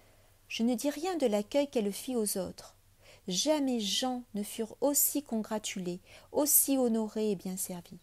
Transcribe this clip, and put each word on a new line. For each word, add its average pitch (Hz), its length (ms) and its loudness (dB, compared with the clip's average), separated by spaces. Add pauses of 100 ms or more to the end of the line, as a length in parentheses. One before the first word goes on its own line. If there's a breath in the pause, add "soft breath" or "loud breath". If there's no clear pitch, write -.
(540 soft breath)
Je - 80 -2
ne 240 140 4
dis 285 160 0
rien 339 260 -4
de 285 80 2
l'accueil 214 420 2
qu'elle 208 240 0
fit 254 240 -6
aux 208 220 0
autres. - 380 -8 (520 soft breath)
Jamais 262 520 2
gens 247 420 -2 (140)
ne 202 80 -2
furent - 380 -6
aussi 285 420 2
congratulés, 208 760 -4 (320 soft breath)
aussi 277 460 4
honorés 220 540 2
et 196 40 2
bien 185 220 -8
servis. 180 460 -10